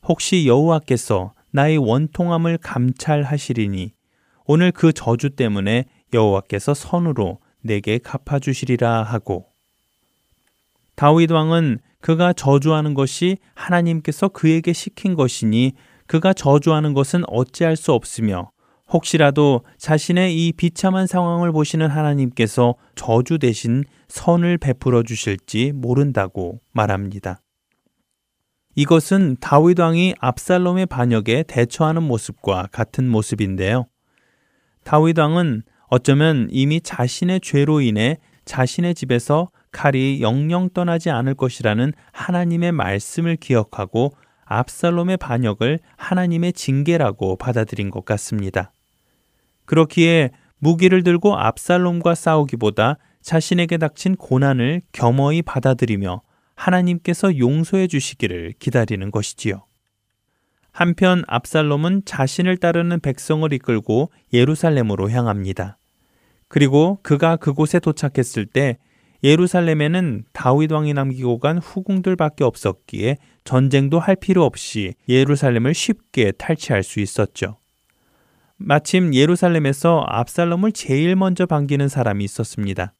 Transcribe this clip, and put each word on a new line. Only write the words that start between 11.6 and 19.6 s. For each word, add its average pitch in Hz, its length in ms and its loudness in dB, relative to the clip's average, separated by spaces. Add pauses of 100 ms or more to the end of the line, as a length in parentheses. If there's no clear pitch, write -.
그가 170 320 2
저주하는 151 600 2
것이 156 440 -2 (180)
하나님께서 170 760 0
그에게 160 440 2
시킨 - 420 -4
것이니 123 580 0 (340)
그가 175 260 2
저주하는 151 600 2
것은 143 340 0
어찌할 160 480 -2
수 - 160 -2
없으며 104 600 -2 (400)
혹시라도 147 680 2 (160)